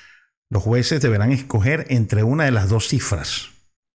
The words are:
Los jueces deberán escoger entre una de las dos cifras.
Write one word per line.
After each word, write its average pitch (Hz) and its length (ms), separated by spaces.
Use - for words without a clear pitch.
Los 101 140
jueces 120 380
deberán 113 300
escoger 131 560
entre 107 360
una 139 200
de 135 80
las 101 160
dos 107 220
cifras. - 580